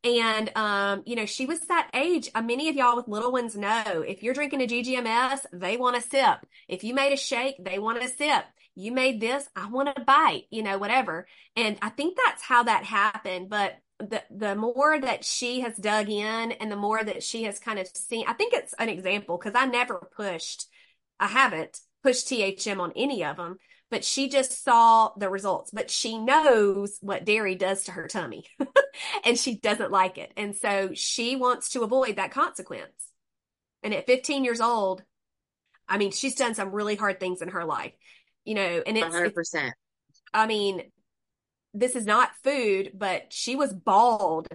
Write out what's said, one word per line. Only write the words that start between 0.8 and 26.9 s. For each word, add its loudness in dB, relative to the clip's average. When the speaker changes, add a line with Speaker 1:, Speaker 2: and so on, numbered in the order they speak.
Speaker 1:
you -6
know, -2
she -6
was -4
that 0
age. 0
Uh, 0
many -2
of -4
y'all 4
with -4
little -2
ones -2
know, 0
if -8
you're -2
drinking -2
a 2
G -2
G -2
M -4
S, 0
they -4
want 2
a 0
sip. 2
If -8
you -4
made 4
a 2
shake, -2
they -6
want -2
a -4
sip. 0
You -8
made 0
this, -2
I -8
want 0
a -4
bite, 4
you -6
know, -2
whatever. -2
And 0
I -4
think -4
that's 2
how 4
that 2
happened. -2
But -2
the, -6
the -4
more 2
that -2
she -4
has -6
dug 0
in -2
and -6
the -6
more 0
that -6
she -6
has -6
kind -6
of -6
seen, -6
I -2
think 0
it's -2
an -2
example, -4
'cause -8
I 4
never -2
pushed, -8
I 0
haven't 2
pushed 2
T 0
H -2
M -4
on -4
any -2
of -6
'em, -10
but -4
she -2
just 0
saw 8
the -2
results. -4
But -6
she -2
knows 4